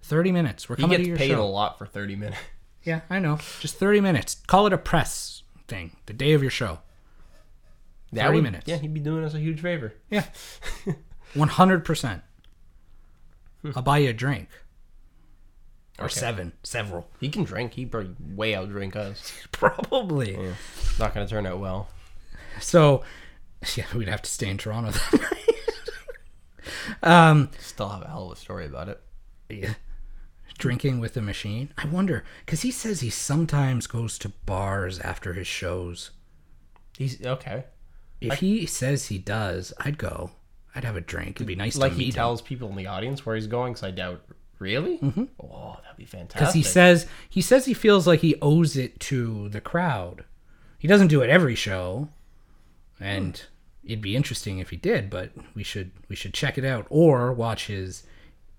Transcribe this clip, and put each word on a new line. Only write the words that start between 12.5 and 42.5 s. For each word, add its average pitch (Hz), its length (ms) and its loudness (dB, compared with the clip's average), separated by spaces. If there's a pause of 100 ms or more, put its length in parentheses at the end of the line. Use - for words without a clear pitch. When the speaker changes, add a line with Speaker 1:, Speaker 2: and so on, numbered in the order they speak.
Speaker 2:
Hmm. 151 140 -8
Speaker 1:
I'll 127 60 -4
buy 143 160 4
you 139 120 6
a - 40 -2
drink. 113 340 -4 (1500)
Or - 80 -8
Speaker 2:
Okay. - 80 -6
Speaker 1:
seven. 104 380 -4 (120)
Several. 98 440 -8 (120)
Speaker 2:
He 131 80 -4
can 156 160 -2
drink. 117 300 -6
He'd 127 180 -8
probably 95 240 -6 (180)
way 107 180 0
outdrink 98 440 -6
us. 101 360 -8 (100)
Speaker 1:
<laughs> - 100 -18
Probably. 156 800 0
Speaker 2:
Yeah. 95 220 -8 (440)
Not 107 160 2
gonna 101 140 -2
turn 107 180 -2
out 92 140 -6
well. 95 280 -6 (720)
Speaker 1:
So, 147 440 6 (720)
yeah, - 80 -4 (100)
we'd 113 140 -2
have 107 140 -4
to - 80 -10
stay - 180 -4
in 98 100 -4
Toronto 110 320 -4
<laughs> - 220 0
that - 80 -
night. - 160 -4 (1700)
Um, 160 560 10
Speaker 2:
Still - 300 -10
have 101 140 -10
a - 60 -14
hell 101 180 -12
of 85 60 -14
a - 80 -16
story 92 260 -12
about 71 220 -10
it. - 120 -14 (480)
Speaker 1:
Yeah. 104 260 -8 (840)
Drinking 123 420 -2
with 113 140 -6
the 120 80 -4
machine. 104 560 -6
I - 80 -6
wonder, 170 380 0 (220)
'cause - 160 -4
he 254 80 -2
says 214 300 -4
he 120 100 -4
sometimes 139 760 0
goes 117 320 -6
to - 100 -8
bars 95 720 -4
after 87 320 -8
his 87 140 -6
shows. 87 640 -6 (880)
Speaker 2:
He's, 135 260 -6
okay. 127 400 -6 (560)
Speaker 1:
If 120 120 -2
Speaker 2:
I - 40 0
Speaker 1:
he 190 300 0
says 135 400 -2
he 104 120 -4
does, 92 600 -4
I'd 147 180 -4
go. - 360 -8 (420)
I'd 120 100 -8
have 110 120 -4
a 90 40 -4
drink. 85 380 -8
It'd 110 80 -4
be 95 100 -6
nice 110 200 -4
Speaker 2:
Like, 135 160 4
Speaker 1:
to 85 60 -4
Speaker 2:
he 127 80 0
Speaker 1:
meet - 20 -2
him. 123 80 -2
Speaker 2:
tells 117 260 0
people 123 260 -10